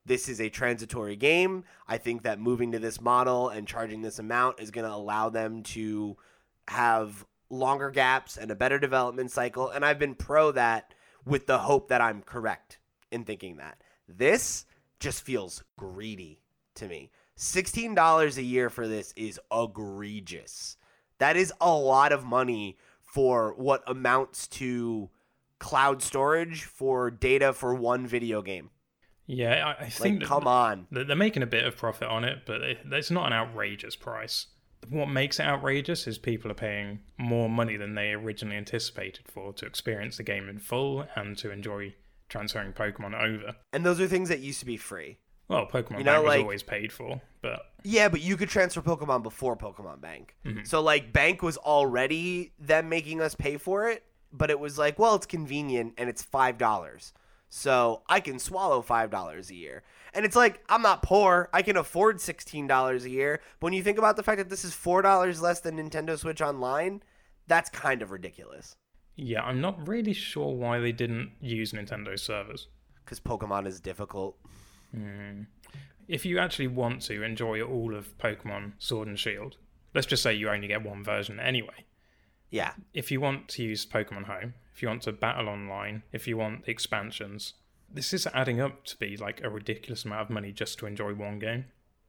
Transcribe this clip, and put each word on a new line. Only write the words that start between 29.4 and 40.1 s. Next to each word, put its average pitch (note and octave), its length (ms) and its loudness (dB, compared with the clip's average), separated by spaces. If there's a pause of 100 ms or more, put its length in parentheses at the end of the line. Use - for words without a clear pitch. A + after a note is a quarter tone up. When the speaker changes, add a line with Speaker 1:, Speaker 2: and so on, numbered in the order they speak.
Speaker 2:
I, C#3+ 60 -10
I A#2+ 40 -8
think A#2 280 2
Speaker 1:
Like, F3+ 40 -2
Speaker 2:
that - 80 -4
Speaker 1:
come C#3+ 180 4
on. A#2 460 6
Speaker 2:
th-, C3 140 -2
they're C#3+ 100 0
making G3+ 260 4
a B2 40 0
bit A#2 180 4
of A#2+ 120 -2
profit A#2 320 -4
on A2+ 160 0
it, C3+ 200 -2
but A2+ 160 -4
it, B2+ 180 -4 (120)
it's D3 200 -2
not E3+ 160 2
an B2+ 60 0
outrageous A2+ 640 -2
price. A2+ 520 -6 (420)
What D3 180 -2
makes C#3 320 0
it D3+ 40 0
outrageous C#3+ 600 0
is A2 120 -6
people A#2 320 -4
are G#2 40 -8
paying G#2 440 -6 (180)
more A#2 320 0
money A2+ 300 0
than G#2 160 -6
they G#2 180 0
originally G#2+ 460 -6
anticipated G2+ 680 -6
for G2 280 -12
to - 100 -12
experience G#2 540 -6